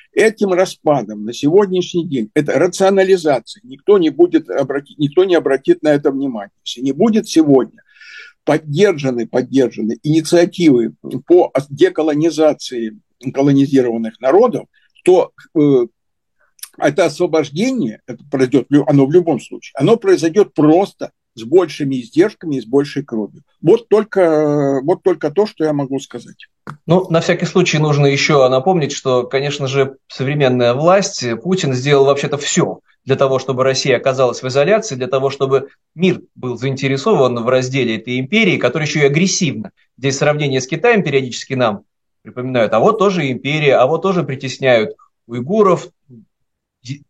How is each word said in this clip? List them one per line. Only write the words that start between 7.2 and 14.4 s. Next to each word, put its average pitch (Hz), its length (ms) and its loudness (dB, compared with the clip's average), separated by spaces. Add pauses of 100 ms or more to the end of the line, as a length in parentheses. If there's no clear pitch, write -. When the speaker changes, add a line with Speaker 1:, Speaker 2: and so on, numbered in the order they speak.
Speaker 1:
сегодня 139 540 2 (640)
поддержаны, 147 800 0
поддержаны 120 760 -2
инициативы 156 920 2 (320)
по 175 280 4
ос-, 139 140 -2
деколонизации 151 1300 0 (380)
колонизированных 135 880 0
народов, 165 460 2 (380)